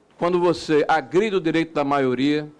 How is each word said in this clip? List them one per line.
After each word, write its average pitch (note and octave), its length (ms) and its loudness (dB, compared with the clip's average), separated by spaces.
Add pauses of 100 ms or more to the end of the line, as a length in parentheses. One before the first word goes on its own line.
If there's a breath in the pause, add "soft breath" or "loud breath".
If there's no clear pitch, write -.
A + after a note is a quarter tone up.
(180)
Quando F3 220 0
você D#3+ 480 2
agride E3 480 0
o F#3 60 -2
direito D#3+ 320 -2
da D3 100 -2
maioria C#3 680 0 (100)